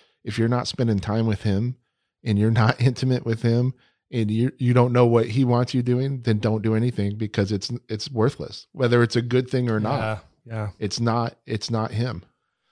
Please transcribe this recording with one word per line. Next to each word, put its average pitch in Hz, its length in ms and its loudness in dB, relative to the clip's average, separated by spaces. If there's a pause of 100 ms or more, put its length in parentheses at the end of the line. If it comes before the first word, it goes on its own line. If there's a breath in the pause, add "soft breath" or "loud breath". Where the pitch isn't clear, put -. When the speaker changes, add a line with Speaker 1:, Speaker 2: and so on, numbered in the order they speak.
(240 soft breath)
Speaker 1:
if 110 160 -6
you're 113 80 4
not 120 200 0
spending 113 320 0
time 110 280 0
with 104 160 -2
him 110 320 -2 (480)
and 101 160 2
you're 110 120 4
not 110 300 2
<laughs> - 0 -
intimate 127 440 0
with 113 160 -2
him 120 320 2 (380 soft breath)
and 110 200 -2
you, 113 280 0
you 123 140 2
don't 123 200 4
know 123 120 6
what 117 220 4
he 127 160 0
wants 123 300 2
you 123 100 0
doing, 127 380 -2
then 113 180 2
don't 107 240 0
do 110 100 0
anything, 110 440 -2
because 104 340 -2
it's, 101 180 -4 (200)
it's 110 200 -8
worthless, 117 600 -2
whether 120 320 4
it's 117 140 0
a 117 40 2
good 127 280 -2
thing 123 200 0
or 110 120 0
not. 113 180 -2
Speaker 2:
Yeah, 110 200 -4 (260)
yeah. 110 240 -8 (100)
Speaker 1:
It's 107 220 -6
not, 117 340 0 (100)
it's 113 240 -6
not 113 220 -2
him. 110 320 -4 (480)